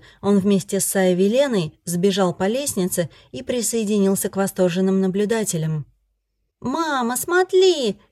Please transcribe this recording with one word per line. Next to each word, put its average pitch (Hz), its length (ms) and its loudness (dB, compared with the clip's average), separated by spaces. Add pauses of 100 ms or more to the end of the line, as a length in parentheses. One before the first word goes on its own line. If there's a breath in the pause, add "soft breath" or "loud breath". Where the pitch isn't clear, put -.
(220 loud breath)
он 202 160 2
вместе 196 420 0
с 180 60 -2
Саей 185 300 2
Веленой 208 720 0
сбежал 180 480 0
по 185 140 -2
лестнице 202 640 -2 (220 soft breath)
и 254 120 -12
присоединился 208 840 0
к - 60 -10
восторженным 190 640 0
наблюдателям. 185 840 -2 (720)
«Мама, 262 580 -2
смотри!» 349 800 2 (140 soft breath)